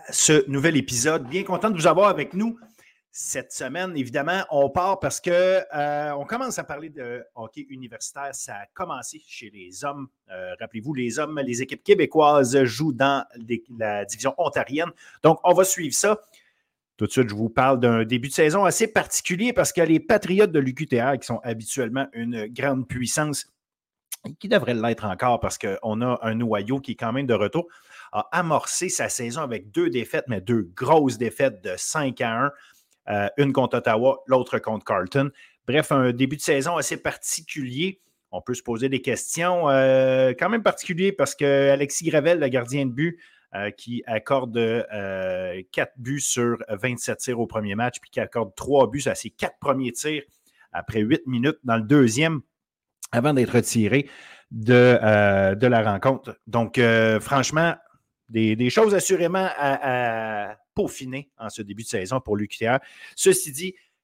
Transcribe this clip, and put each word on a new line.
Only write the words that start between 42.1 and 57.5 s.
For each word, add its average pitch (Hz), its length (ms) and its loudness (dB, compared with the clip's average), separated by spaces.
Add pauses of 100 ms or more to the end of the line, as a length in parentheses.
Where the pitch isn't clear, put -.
le 139 80 2
gardien 127 380 -2
de 131 40 -2
but, 160 300 -2 (340)
euh, 101 160 -4
qui 120 380 -10
accorde, 120 480 -2
euh, 95 1120 -4
quatre - 260 -4
buts 131 240 -8
sur 120 380 -2 (100)
vingt-sept 113 500 -6
tirs 123 200 -6
au 117 80 -2
premier 107 300 -4
match, 120 240 -2
puis - 100 -20
qui - 80 -6
accorde 113 380 -4
trois 131 340 4
buts 135 160 -6
à 107 80 0
ses - 160 -10
quatre - 300 -8
premiers 135 320 -2
tirs 151 320 -6 (480)
après 107 300 -4
huit 135 220 0
minutes 127 380 0
dans 117 140 0
le 113 80 -2
deuxième, 139 560 4 (720)
avant 123 220 2
d'être 127 220 2
retiré 117 520 2 (440)
de, 123 520 6
euh, 101 520 6
de 107 120 2
la 117 140 6
rencontre. 110 640 -2
Donc, 117 300 -2
euh, 113 440 4
franchement, 147 540 0 (540)